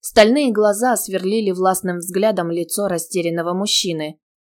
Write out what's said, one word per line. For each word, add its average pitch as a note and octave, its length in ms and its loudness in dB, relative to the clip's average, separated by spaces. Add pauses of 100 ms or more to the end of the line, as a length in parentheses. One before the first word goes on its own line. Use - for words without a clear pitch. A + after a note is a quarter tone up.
Стальные A#3+ 500 4
глаза G#3+ 460 2
сверлили G3 520 -2
властным F#3 480 0
взглядом F#3 540 0
лицо F3 360 -4
растерянного E3+ 640 -2
мужчины. E3 680 -4 (380)